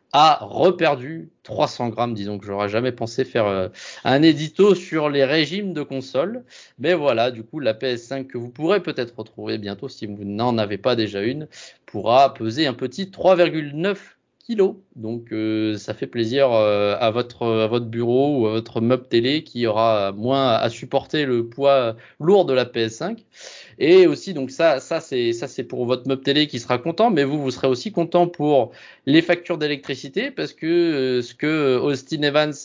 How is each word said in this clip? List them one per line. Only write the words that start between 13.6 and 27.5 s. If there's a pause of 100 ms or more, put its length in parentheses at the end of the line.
neuf (300)
kilos. (200)
Donc,
euh,
ça
fait
plaisir,
euh,
à
votre,
à
votre
bureau
ou
à
votre
meuble
télé
qui
aura
moins
à
supporter
le
poids (240)
lourd
de
la
P
S
cinq. (540)
Et
aussi,
donc
ça,
ça
c'est,
ça
c'est
pour
votre
meuble
télé
qui
sera
content,
mais
vous,
vous